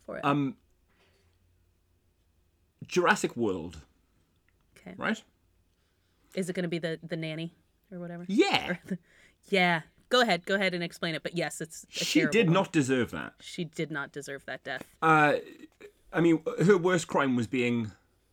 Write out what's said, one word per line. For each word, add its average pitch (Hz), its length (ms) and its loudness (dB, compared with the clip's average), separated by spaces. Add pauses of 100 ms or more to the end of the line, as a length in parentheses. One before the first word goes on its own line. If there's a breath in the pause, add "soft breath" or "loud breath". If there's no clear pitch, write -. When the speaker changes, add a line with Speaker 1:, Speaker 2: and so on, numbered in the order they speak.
Speaker 1:
for - 120 -10
it. - 80 -10
Speaker 2:
Um, 143 300 0 (2250)
Jurassic 175 480 2
World. 90 420 -4 (1000)
Speaker 1:
Okay. - 200 -18
Speaker 2:
Right? 214 240 -4 (1120)
Speaker 1:
Is 185 140 -4
it 180 40 -8
gonna 180 140 -4
be 170 120 -4
the, 160 220 -6
the 170 160 -8
nanny 160 360 -8 (380)
or 180 80 -14
whatever? 175 280 -12
Speaker 2:
Yeah. 311 440 2
Speaker 1:
Or 180 140 -4
the, 190 120 -6 (520 soft breath)
yeah. 175 320 2 (280)
Go 247 120 4
ahead. 185 240 2
Go 196 100 0
ahead 190 180 0
and 175 100 -4
explain 170 320 -6
it. 143 80 -8
But - 120 -8
yes, 160 260 -4
it's - 220 -12
a - 200 -6
Speaker 2:
She - 160 2
Speaker 1:
terrible - 120 2
Speaker 2:
did 220 160 6
Speaker 1:
one. 160 60 4
Speaker 2:
not 190 180 2
deserve 131 400 2
that. 69 280 -8
Speaker 1:
She - 240 -10
did 156 280 -8
not 143 200 -8
deserve 139 340 -12
that 131 180 -12
death. 131 200 -8 (180)
Speaker 2:
Uh, 151 340 6 (800)
I 160 80 2
mean, 165 200 4 (220)
her 190 140 8
worst 175 300 0
crime 139 280 2
was 117 120 0
being, 120 440 0 (420)